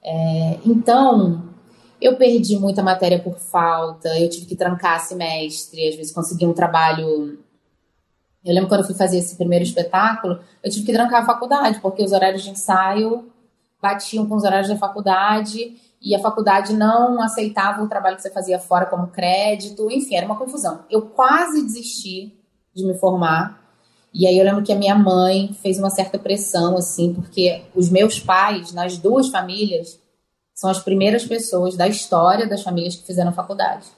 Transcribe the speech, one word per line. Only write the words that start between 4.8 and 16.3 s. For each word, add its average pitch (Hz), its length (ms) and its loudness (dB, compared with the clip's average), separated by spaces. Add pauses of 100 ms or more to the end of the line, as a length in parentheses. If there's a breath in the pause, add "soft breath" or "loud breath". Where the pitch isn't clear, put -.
semestre, 160 880 -6
às 156 80 -2
vezes 156 160 -12
conseguia 170 380 -2
um 165 40 0
trabalho. 160 840 0 (1040)
Eu 175 100 0
lembro 185 160 2
quando 202 120 4
eu 190 60 -2
fui 185 80 -8
fazer 180 240 2
esse - 160 -6
primeiro 175 280 0
espetáculo, 185 760 -2 (240 loud breath)
eu 202 80 -6
tive 208 140 -4
que 233 80 0
trancar 233 280 2
a 233 60 -2
faculdade, 247 520 0
porque 190 240 -2
os 190 80 0
horários 190 300 2
de 196 80 -12
ensaio 202 800 -2 (500)
batiam 202 460 -2
com 208 100 -4
os 208 80 0
horários 196 260 2
da 208 80 -2
faculdade, 208 1000 -2 (260 loud breath)
e 202 140 0
a 190 40 0
faculdade 208 540 2